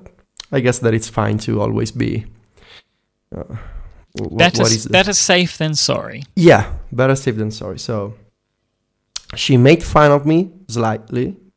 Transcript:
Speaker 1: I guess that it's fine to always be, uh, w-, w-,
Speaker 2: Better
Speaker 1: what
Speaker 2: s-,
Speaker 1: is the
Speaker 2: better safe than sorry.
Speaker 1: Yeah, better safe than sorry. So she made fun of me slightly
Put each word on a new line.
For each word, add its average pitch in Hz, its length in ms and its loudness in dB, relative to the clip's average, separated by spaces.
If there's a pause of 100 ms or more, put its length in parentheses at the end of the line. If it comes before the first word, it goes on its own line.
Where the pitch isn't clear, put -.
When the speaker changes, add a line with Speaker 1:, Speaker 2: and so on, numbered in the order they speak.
(520)
Speaker 1:
I 139 80 0
guess 120 200 2
that 113 140 2
it's 110 140 -4
fine 107 380 -2
to 110 140 -2
always 110 320 -2
be, 113 320 -4 (1080)
uh, - 80 -12
w-, - 160 -14 (580)
w-, 101 220 -10
Speaker 2:
Better 175 240 2
Speaker 1:
what 113 80 2
Speaker 2:
s-, 113 60 0
Speaker 1:
is 110 80 -6
the - 60 -8
Speaker 2:
better 190 220 0
safe 180 460 0
than 156 160 -2
sorry. - 480 -4 (140)
Speaker 1:
Yeah, 151 360 6 (180)
better 131 260 2
safe 127 200 -4
than 107 140 -4
sorry. 95 280 -10
So 107 360 -8 (1200)
she 135 200 2
made 143 280 6
fun 151 260 4
of 143 160 2
me 170 240 2 (180)
slightly 117 680 -4 (200)